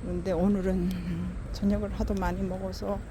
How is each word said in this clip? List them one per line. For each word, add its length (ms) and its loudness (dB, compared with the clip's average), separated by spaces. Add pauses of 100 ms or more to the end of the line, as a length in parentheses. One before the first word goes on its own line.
근데 280 -2
오늘은 580 4 (600)
저녁을 400 2
하도 220 0
많이 280 0
먹어서 560 -2 (120)